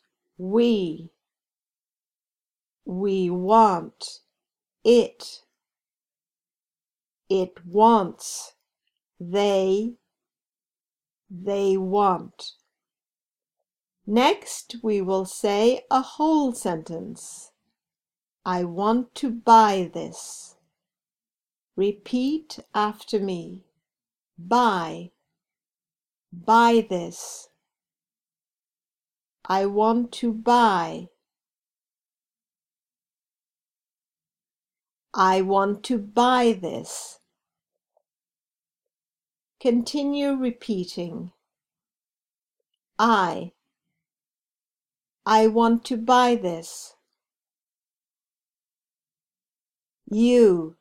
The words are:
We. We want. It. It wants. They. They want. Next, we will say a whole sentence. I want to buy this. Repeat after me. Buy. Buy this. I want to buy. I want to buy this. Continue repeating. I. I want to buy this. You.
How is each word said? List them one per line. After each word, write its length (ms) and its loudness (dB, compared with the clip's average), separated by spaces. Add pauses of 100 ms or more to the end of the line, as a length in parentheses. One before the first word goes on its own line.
(380)
We. 760 -2 (1700)
We 440 -2
want. 920 0 (600)
It. 600 2 (1800)
It 380 -2
wants. 880 0 (680)
They. 760 0 (1300)
They 460 -2
want. 760 -2 (1500)
Next, 760 -2
we 200 0
will 240 -2
say 560 0 (100)
a 100 2
whole 520 0
sentence. 1000 -10 (960)
I 180 -2
want 520 -2
to 140 -6
buy 640 4
this. 600 -14 (1200)
Repeat 840 -4 (140)
after 460 -4
me. 460 -8 (720)
Buy. 760 -2 (1200)
Buy 580 4
this. 600 -10 (1900)
I 220 -2
want 480 0
to 180 -2
buy. 800 0 (4000)
I 280 2
want 440 0
to 120 -2
buy 560 2
this. 680 -12 (2500)
Continue 760 -2
repeating. 1000 -6 (1600)
I. 540 0 (1700)
I 220 6
want 380 2
to 120 -6
buy 380 4
this. 600 -8 (3250)
You. 720 4